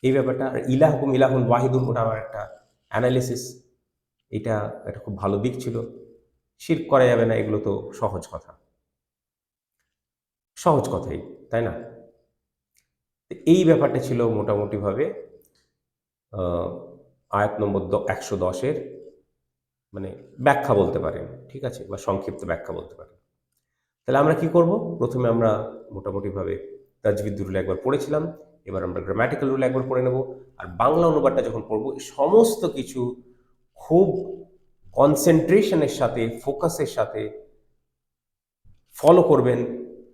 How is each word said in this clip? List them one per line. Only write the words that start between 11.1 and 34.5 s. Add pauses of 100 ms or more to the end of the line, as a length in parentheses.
তাই
না? (1600)
তো (120)
এই
ব্যাপারটা
ছিল
মোটামুটিভাবে, (1040)
আহ, (340)
আয়াত
নম্বর
দ-,
একশো
দশের, (960)
মানে, (240)
ব্যাখ্যা
বলতে
পারেন,
ঠিক
আছে,
বা
সংক্ষিপ্ত
ব্যাখ্যা
বলতে
পারেন। (960)
তাহলে
আমরা
কি
করব?
প্রথমে
আমরা (200)
মোটামুটিভাবে (240)
তাজভিদ
রুল
একবার
পড়েছিলাম, (320)
এবার
আমরা
গ্রামাটিক্যাল
রুল
একবার
পড়ে
নেব। (240)
আর
বাংলা
অনুবাদটা
যখন
পড়ব,
এই
সমস্ত
কিছু (520)
খুব (580)